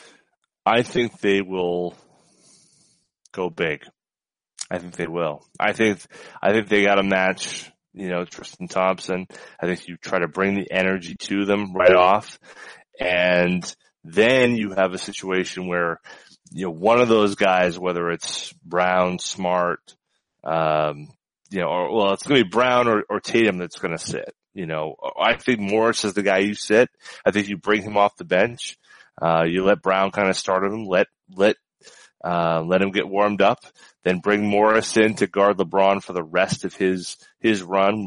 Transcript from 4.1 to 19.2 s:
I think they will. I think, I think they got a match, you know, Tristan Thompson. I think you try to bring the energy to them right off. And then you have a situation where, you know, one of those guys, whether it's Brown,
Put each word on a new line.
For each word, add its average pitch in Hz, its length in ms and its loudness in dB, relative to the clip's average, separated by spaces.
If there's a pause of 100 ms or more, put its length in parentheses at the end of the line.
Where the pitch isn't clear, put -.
I 92 80 -6
think 87 180 -14
they 85 100 -4
will. 80 380 -6 (160)
I 104 120 2
think, 107 280 0 (420)
I 98 100 2
think 107 160 0
they 104 160 4
got 101 140 4
a 98 60 2
match, 95 680 -2 (220)
you 92 160 -12
know, 90 160 -4
Tristan - 420 -16
Thompson. 92 600 -2 (340)
I 85 60 -4
think 87 200 -6
you 85 100 -14
try - 220 -4
to 85 100 -2
bring 95 260 -2
the 98 180 -6
energy 92 480 -2
to 98 240 -2
them 101 280 -2
right 92 220 4
off. 92 460 2 (580)
And 90 640 0 (400)
then 120 540 4
you 104 160 -4
have 92 200 2
a 92 60 -8
situation 92 680 -6
where, 85 320 -2 (500)
you 92 160 -10
know, 87 60 -4
one 107 280 2
of 120 80 4
those 104 280 4
guys, 92 420 2
whether 87 320 -4
it's - 420 -10 (120)
Brown, 90 560 0